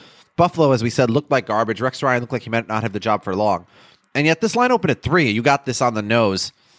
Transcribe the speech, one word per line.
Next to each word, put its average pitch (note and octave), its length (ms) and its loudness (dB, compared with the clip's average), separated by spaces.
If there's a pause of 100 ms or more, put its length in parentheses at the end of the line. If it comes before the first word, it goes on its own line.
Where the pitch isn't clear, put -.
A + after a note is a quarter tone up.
(360)
Buffalo, E3 360 2
as A#2 120 2
we A#2 80 -2
said, B2+ 180 2
looked C3+ 220 -2
like C3 160 0
garbage. A2 340 -2
Rex B2+ 220 -4
Ryan B2+ 180 0
looked A#2+ 120 -10
like A#2+ 100 -4
he G#2+ 80 -14
might A2+ 160 -2
not G#2+ 160 -4
have F#2+ 100 -4
the G#2 60 -6
job G#2 240 -2
for F#2+ 120 -4
long. G2 300 0 (480)
And D3 140 0
yet D#3+ 140 0
this A3+ 140 -2
line B3 160 2
opened F3+ 200 0
at A2+ 100 -4
three. D3 300 0
You A2 100 -2
got C#3 240 2
this B2 160 -4
on A#2+ 140 2
the G#2+ 60 -2
nose. G#2 500 0 (280)